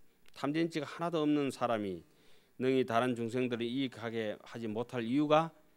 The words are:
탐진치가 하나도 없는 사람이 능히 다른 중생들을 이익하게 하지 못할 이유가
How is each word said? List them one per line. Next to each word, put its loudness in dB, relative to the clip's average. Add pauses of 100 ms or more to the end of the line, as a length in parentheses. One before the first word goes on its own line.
(340)
탐진치가 -2
하나도 -2
없는 2
사람이 -2 (560)
능히 4
다른 2
중생들을 -2
이익하게 -4
하지 -10
못할 -4
이유가 4 (260)